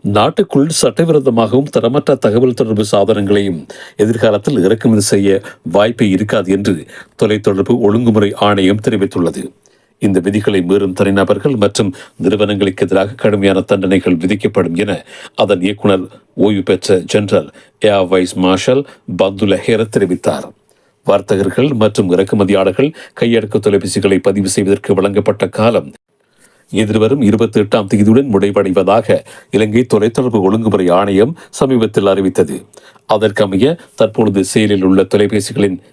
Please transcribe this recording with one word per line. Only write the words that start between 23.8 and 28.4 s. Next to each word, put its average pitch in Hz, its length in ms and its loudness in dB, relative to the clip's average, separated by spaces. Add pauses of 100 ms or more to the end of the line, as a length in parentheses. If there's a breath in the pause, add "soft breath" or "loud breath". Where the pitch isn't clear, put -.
பதிவு 98 300 0
செய்வதற்கு 98 460 0
வழங்கப்பட்ட 98 540 0
காலம் 107 420 -2 (840 soft breath)
எதிர்வரும் 110 500 0
இருபத்தெட்டாம் 104 640 0
தேதியுடன் 110 400 4
முடிவடைவதாக 98 880 2 (340 loud breath)